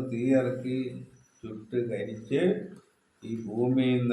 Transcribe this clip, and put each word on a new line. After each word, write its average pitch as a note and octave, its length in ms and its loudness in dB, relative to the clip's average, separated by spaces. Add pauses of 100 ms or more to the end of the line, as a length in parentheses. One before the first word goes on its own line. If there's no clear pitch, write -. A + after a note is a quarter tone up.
(120)
തീയിറക്കി B2+ 680 0 (600)
ചുട്ട് A2 400 -6 (120)
കരിച്ച് A2 500 -2 (840)
ഈ A2+ 80 -10 (140)
ഭൂമിയിൽ B2+ 560 4 (120)